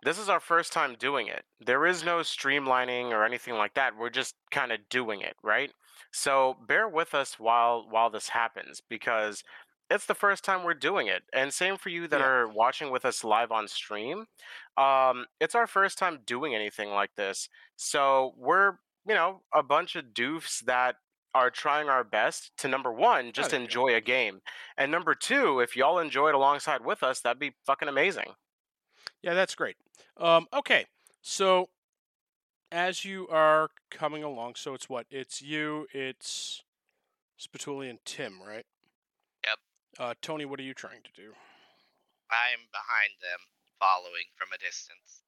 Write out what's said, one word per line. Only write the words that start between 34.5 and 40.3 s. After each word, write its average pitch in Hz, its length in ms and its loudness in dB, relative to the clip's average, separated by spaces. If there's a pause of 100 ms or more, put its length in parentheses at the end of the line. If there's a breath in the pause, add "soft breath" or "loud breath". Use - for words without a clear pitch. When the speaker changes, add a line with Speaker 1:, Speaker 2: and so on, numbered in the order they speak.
Speaker 2:
so 139 200 -10
it's - 140 -14
what? 120 220 -8
It's 135 320 -12
you, 151 500 -6
it's - 720 -10 (760)
Spatuli 139 500 -12
and 113 140 -16
Tim, 98 360 -12
right? 107 240 -14 (800)
Speaker 3:
Yep. 110 140 -2 (400)
Speaker 2:
Uh, 120 240 -6
Tony, 156 220 -8